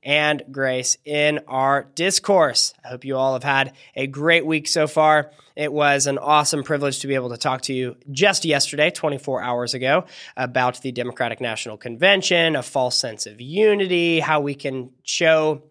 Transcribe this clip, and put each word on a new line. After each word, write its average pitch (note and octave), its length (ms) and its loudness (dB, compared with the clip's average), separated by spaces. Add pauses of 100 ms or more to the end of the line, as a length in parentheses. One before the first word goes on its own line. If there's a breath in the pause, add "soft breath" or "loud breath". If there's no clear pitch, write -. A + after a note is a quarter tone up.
and D3+ 480 0
grace C3 540 -2
in D3 420 0
our C3+ 360 0 (120)
discourse. F3 760 2 (100)
I B2 60 -16
hope B2 160 -14
you C3+ 100 -4
all C3 180 0
have B2+ 100 -6
had C3+ 300 2 (220 loud breath)
a C#3 120 -4
great D3+ 380 2
week D#3 220 -2
so D#3 200 2
far. D3+ 440 2 (240 soft breath)
It D3 180 -4
was C#3+ 340 2
an C#3 100 -2
awesome D3 460 2
privilege C#3 360 -2
to C#3 80 -8
be C#3 80 0
able B2 160 -4
to A#2 60 -12
talk C3 260 -2
to C3+ 100 -6
you B2+ 240 -4 (120)
just E3+ 360 2
yesterday, D3 460 2
twenty-four C#3 520 -4
hours B2 300 -4
ago, C#3 320 0 (320 loud breath)
about B2 440 -2
the C3 120 -8
Democratic A#2+ 480 -6
National A2+ 340 -6
Convention, E3 800 2
a B2+ 80 -2
false B2+ 320 -2
sense A2 300 -4
of G#2+ 160 -18
unity, F3 800 2
how D3+ 180 2
we C#3+ 160 -2
can C3 360 -8 (120)
show D#3 680 2